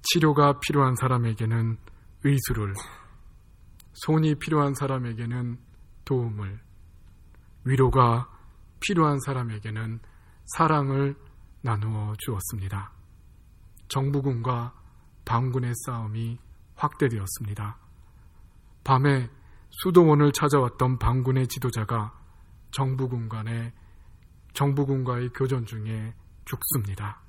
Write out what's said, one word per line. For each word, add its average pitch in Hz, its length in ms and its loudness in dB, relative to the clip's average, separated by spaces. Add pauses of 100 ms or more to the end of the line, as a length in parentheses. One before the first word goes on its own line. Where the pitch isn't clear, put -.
치료가 147 580 4
필요한 135 360 2
사람에게는 113 800 0 (460)
의술을, 120 500 2 (1200)
손이 156 420 2
필요한 147 380 0
사람에게는 123 840 -4 (460)
도움을, 107 560 -4 (1040)
위로가 123 680 4 (520)
필요한 156 380 2
사람에게는 113 800 -6 (460)
사랑을 139 680 2 (460)
나누어 107 560 -2
주었습니다. 98 720 -6 (960)
정부군과 127 840 -2 (520)
반군의 123 480 0 (120)
싸움이 113 540 -6 (360)
확대되었습니다. 107 1000 -4 (1080)
밤에 135 460 2 (400)
수도원을 156 640 6
찾아왔던 131 680 2
반군의 131 480 2
지도자가 113 680 -4 (580)
정부군 131 580 -2
간에, 117 440 -6 (800)
정부군과의 135 760 0
교전 127 360 -2
중에 110 480 -8 (320)
죽습니다. 101 840 -6